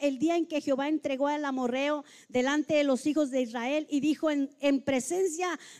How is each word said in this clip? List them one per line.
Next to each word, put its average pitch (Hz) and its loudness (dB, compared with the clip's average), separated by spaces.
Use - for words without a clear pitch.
el 277 0
día 330 2
en 330 0
que 294 -4
Jehová 277 -2
entregó 285 -2
al 294 -2
amorreo 269 -2
delante 277 0
de 294 6
los 269 2
hijos 302 2
de 254 0
Israel 254 -4
y 285 0
dijo 302 0
en, 285 0
en 277 2
presencia 330 -2